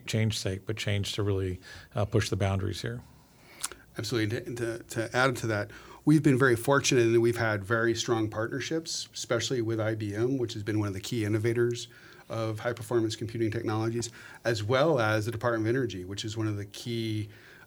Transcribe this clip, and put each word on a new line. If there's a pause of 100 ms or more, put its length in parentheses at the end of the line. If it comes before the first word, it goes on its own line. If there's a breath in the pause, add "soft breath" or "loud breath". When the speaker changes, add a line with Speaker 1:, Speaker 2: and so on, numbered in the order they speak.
Speaker 1:
change's
sake,
but
change
to
really, (340 loud breath)
uh,
push
the
boundaries
here? (960 loud breath)
Speaker 2:
Absolutely.
And
to,
to,
to
add
to
that, (360 loud breath)
we've
been
very
fortunate
in
that
we've
had
very
strong
partnerships,
especially
with
I
B
M,
which
has
been
one
of
the
key
innovators (420 loud breath)
of
high-performance
computing
technologies, (340 loud breath)
as
well
as
the
Department
of
Energy,
which
is
one
of
the
key, (400 loud breath)